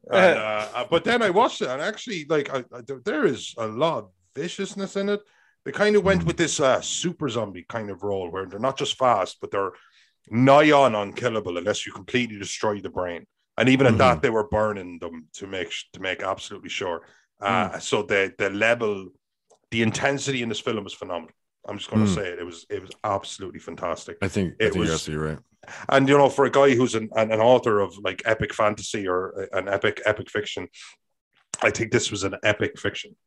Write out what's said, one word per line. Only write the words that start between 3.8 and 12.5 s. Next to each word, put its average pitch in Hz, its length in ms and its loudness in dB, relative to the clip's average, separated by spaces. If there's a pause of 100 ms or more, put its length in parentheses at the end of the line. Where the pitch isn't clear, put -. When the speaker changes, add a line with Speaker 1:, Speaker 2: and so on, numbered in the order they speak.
Speaker 1:
of 104 120 -10 (260)
viciousness 190 600 -8
in 196 140 -2
it. 202 100 0 (460)
They - 80 -8
kind 208 240 4
of 190 80 4
went 190 160 4
Speaker 3:
Mm. 165 60 0
Speaker 1:
with 170 100 0
this, 156 240 0
uh, 127 180 6
super - 480 -4
zombie 104 400 -6
kind 110 220 -8
of 92 140 -10
role 95 280 -2
where 95 140 -6
they're 92 140 -14
not 127 180 -2
just - 200 -4
fast, 113 440 2
but 101 100 -10
they're 98 220 -2 (560)
nigh 139 420 6
on 135 240 6
unkillable 101 600 -4
unless 95 280 -2
you 101 60 -14
completely 107 480 -4
destroy 104 400 -4